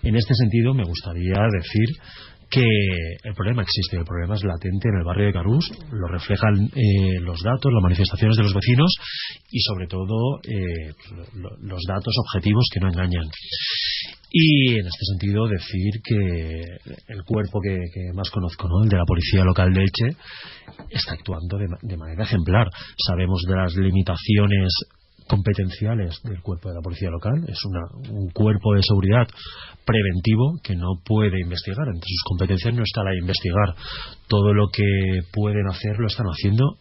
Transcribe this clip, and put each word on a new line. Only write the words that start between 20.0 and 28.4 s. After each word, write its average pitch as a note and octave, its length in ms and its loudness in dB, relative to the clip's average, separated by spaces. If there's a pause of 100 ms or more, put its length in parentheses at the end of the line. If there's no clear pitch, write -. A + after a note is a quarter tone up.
está - 240 -4
actuando F2 440 -6
de G2 120 -4
ma-, E2+ 120 -8
de G2 140 -8
manera D#2+ 300 -6
ejemplar. F#2+ 420 4 (400)
Sabemos F2+ 400 0
de F#2+ 80 2
las F#2 200 0
limitaciones F#2+ 1000 2 (520)
competenciales G2 1000 -2
del F#2+ 160 -8
cuerpo F2+ 260 -8
de F2 80 -8
la E2+ 60 -10
policía F2 280 -6
local. G#2+ 380 -2
Es G2+ 160 -8
una, G2 480 -8
un G2+ 200 -4
cuerpo G#2 440 2